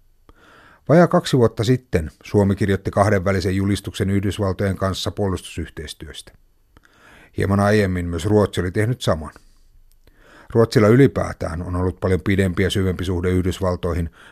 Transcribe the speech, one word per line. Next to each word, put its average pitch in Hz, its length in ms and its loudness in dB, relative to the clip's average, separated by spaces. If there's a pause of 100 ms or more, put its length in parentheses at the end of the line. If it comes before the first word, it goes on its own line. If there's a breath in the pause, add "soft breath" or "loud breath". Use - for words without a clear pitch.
(880 soft breath)
Vajaa 165 180 6
kaksi 170 300 0
vuotta 113 280 2
sitten 101 460 0 (140)
Suomi 101 320 2
kirjoitti 98 340 -2
kahdenvälisen 98 680 0
julistuksen 98 540 -2
Yhdysvaltojen 98 680 -2
kanssa 95 340 -4
puolustusyhteistyöstä. 82 1200 -8 (1040 soft breath)
Hieman 101 240 0
aiemmin 98 460 0
myös 85 200 -6
Ruotsi 104 340 2
oli 90 100 -4
tehnyt 107 320 -4
saman. 78 300 -4 (1200 soft breath)
Ruotsilla 113 360 4
ylipäätään 92 720 2
on 90 140 -6
ollut 90 240 -2
paljon 92 200 0
pidempi 95 420 0
ja 87 80 2
syvempi 92 340 -2
suhde 90 260 -2
Yhdysvaltoihin, 90 800 -2 (220 loud breath)